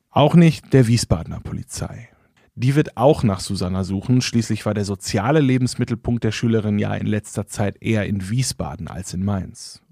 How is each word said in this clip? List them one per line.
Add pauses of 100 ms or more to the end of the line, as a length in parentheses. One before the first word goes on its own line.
(120)
Auch
nicht
der
Wiesbadener
Polizei. (500)
Die
wird
auch
nach
Susanna
suchen.
Schließlich
war
der
soziale
Lebensmittelpunkt
der
Schülerin
ja
in
letzter
Zeit
eher
in
Wiesbaden
als
in
Mainz.